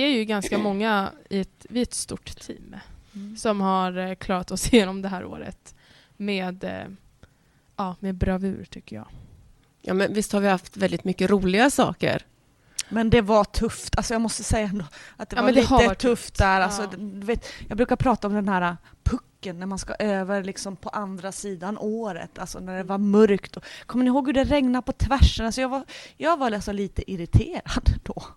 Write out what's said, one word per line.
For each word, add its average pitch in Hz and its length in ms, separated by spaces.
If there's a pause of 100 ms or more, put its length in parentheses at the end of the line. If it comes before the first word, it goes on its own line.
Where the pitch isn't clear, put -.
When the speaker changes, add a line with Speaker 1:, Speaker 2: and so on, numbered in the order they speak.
Speaker 1:
är 285 40
ju 233 160
ganska 208 340
<clears throat> 208 100
många 202 440 (180)
i 196 100
ett, - 300
vi 226 80
är 247 40
ett - 120
stort - 460
team - 360 (380)
Speaker 2:
Mm. 208 220
Speaker 1:
som 214 240
har, 190 380
eh, 185 160
klarat 185 360
oss - 180
<laughs> - 40
igenom 196 300
det 190 60
här 185 160
året - 500 (420)
med, 190 480
eh, 185 200 (920)
ja, 185 240
med 190 140
bravur, 185 500
tycker - 320
jag. 107 120 (760)
Speaker 3:
Ja, 185 120
men 185 200
visst 208 180
har 202 80
vi 202 80
haft - 280
väldigt 180 280
mycket 185 260
roliga 202 400
saker. 170 520 (640)
Speaker 2:
Men 226 220
det 233 100
var 208 240
tufft. - 520
Alltså, 233 180
jag 226 60
måste 220 240
säga 220 240
ändå 185 160 (320)
att - 140
det 196 60
Speaker 1:
Ja, 240 60
Speaker 2:
var 247 40
Speaker 1:
men 254 80
det 262 60
Speaker 2:
lite 240 140
Speaker 1:
har 240 120
varit 233 120
Speaker 2:
tufft 240 280
Speaker 1:
tufft. - 120
Speaker 2:
där. 190 220
Alltså, 202 220
Speaker 1:
Ja. 202 60 (100)
Speaker 2:
du 196 280
vet, 226 200 (220)
jag 220 80
brukar 247 200
prata 233 320
om 202 60
den 202 140
här 180 280 (260)
pucken - 560
när 185 80
man 196 120
ska - 160
över 196 500
liksom 196 320
på - 120
andra 190 440
sidan 196 460
året. 214 600
Alltså, 185 220
när 185 160
det 190 60
var 190 160
mörkt. 202 580
Och, - 80 (220)
kommer 247 180
ni 254 40
ihåg 254 180
hur 285 60
det 262 120
regnade 254 380
på 269 100
tvärsen? 226 540
Alltså, 226 140
jag 262 80
var, 269 160 (320)
jag 320 200
var 262 160
alltså 208 200
lite 196 380
irriterad 220 840
<laughs> - 80
då. - 200 (140)